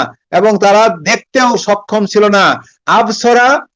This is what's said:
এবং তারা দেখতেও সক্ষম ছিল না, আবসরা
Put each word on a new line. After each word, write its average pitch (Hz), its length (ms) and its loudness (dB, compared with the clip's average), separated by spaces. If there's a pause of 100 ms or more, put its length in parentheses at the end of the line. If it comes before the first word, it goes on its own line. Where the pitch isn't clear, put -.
(300)
এবং 202 280 0
তারা 202 240 2 (260)
দেখতেও 247 480 -2
সক্ষম 208 500 -4
ছিল 208 220 0
না, 202 160 2 (420)
আবসরা 233 640 0 (280)